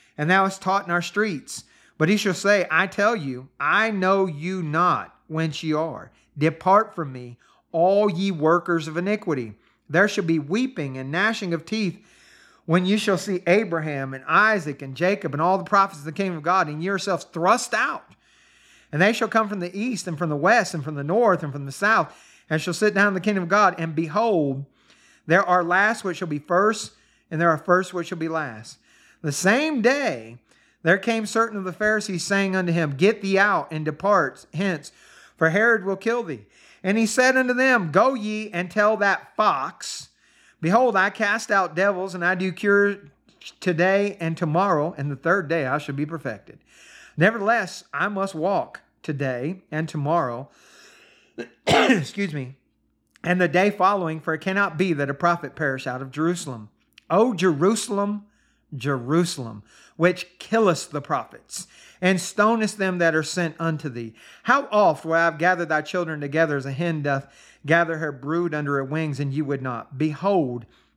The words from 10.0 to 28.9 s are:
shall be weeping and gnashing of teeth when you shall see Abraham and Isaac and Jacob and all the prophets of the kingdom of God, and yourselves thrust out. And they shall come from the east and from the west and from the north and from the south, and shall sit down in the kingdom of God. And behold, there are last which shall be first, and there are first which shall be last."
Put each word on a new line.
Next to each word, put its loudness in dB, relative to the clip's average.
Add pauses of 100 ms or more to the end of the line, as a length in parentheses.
shall -2
be 2
weeping -4
and -8
gnashing -2
of -6
teeth -4 (680)
when 2
you 2
shall 0
see -4
Abraham 0
and -14
Isaac 2
and -12
Jacob 0
and -2
all 4
the -4
prophets 2
of -14
the -8
kingdom -4
of -10
God, 2
and -6
yourselves -2
thrust 0
out. -2 (880)
And 0
they 4
shall -2
come 0
from -6
the -8
east -6
and -6
from -2
the -2
west 2
and -6
from -8
the -6
north 2
and -6
from -8
the -10
south, 0 (360)
and 0
shall -4
sit 2
down 4
in 0
the -4
kingdom 0
of -6
God. 4
And -6
behold, 0 (600)
there 4
are 4
last 0
which -6
shall -6
be -6
first, 0 (380)
and -2
there 4
are 4
first 0
which -6
shall -8
be -4
last." -8 (460)